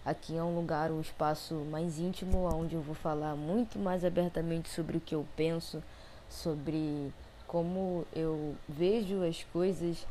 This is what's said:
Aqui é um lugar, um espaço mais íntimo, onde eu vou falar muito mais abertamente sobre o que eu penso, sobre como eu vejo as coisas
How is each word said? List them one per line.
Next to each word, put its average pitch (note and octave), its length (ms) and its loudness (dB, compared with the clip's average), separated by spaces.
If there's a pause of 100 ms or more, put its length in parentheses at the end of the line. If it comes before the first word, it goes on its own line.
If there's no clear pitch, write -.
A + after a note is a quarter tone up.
Aqui E3 320 -2
é E3 60 2
um E3+ 140 2
lugar, D#3+ 340 2
um D#3+ 100 0
espaço D#3 540 0 (160)
mais D#3+ 260 0
íntimo, F#3 560 2
onde E3 220 0
eu E3 80 0
vou D3 120 -4
falar D3+ 420 -2
muito F#3+ 420 0
mais F#3 260 0
abertamente E3+ 640 2
sobre D#3+ 280 -2
o E3 40 4
que - 140 -4
eu D3+ 100 0 (120)
penso, D#3+ 440 0 (480)
sobre D3 840 -2 (340)
como F3+ 640 0
eu D#3 440 0 (120)
vejo F#3+ 540 4
as E3+ 300 0
coisas E3+ 580 2